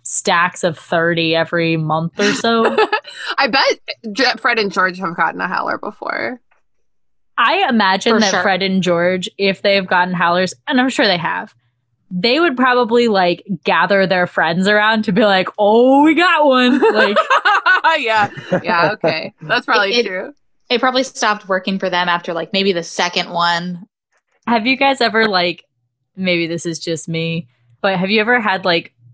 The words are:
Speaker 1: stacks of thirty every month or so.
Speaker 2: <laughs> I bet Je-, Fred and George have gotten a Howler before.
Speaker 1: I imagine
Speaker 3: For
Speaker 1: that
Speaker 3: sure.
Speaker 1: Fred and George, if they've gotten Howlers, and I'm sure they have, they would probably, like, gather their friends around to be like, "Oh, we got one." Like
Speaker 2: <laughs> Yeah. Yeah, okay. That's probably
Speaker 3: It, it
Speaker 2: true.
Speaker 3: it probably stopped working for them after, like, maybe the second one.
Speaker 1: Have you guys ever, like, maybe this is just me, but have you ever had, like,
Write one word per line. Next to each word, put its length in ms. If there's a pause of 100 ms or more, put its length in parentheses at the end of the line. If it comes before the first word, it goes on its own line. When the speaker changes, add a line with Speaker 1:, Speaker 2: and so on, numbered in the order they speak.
Speaker 1:
stacks 640
of 140
thirty 580
every 400
month 420
or 140
so. 440 (340)
Speaker 2:
<laughs> 280
I 100
bet 300 (340)
Je-, 260
Fred 200
and 140
George 260
have 180
gotten 240
a 80
Howler 300
before. 640 (960)
Speaker 1:
I 300
imagine 460
Speaker 3:
For 60
Speaker 1:
that 100
Speaker 3:
sure. 120
Speaker 1:
Fred 200
and 200
George, 460 (100)
if 240
they've 240
gotten 280
Howlers, 400 (140)
and 120
I'm 100
sure 160
they 120
have, 360 (560)
they 300
would 160
probably, 520
like, 340 (220)
gather 420
their 200
friends 420
around 360
to 80
be 120
like, 240 (100)
"Oh, 460
we 100
got 300
one." 340 (140)
Like 300
Speaker 2:
<laughs> 60 (720)
Yeah. 320 (320)
Yeah, 300
okay. 500
That's 240
probably 280
Speaker 3:
It, 120
it 20
Speaker 2:
true. 260 (360)
Speaker 3:
it 100
probably 220
stopped 460
working 300
for 120
them 180
after, 240
like, 200
maybe 200
the 100
second 480
one. 560 (600)
Speaker 1:
Have 200
you 100
guys 240
ever, 260
like, 380 (520)
maybe 300
this 180
is 140
just 300
me, 400 (320)
but 180
have 120
you 100
ever 200
had, 240
like, 300 (200)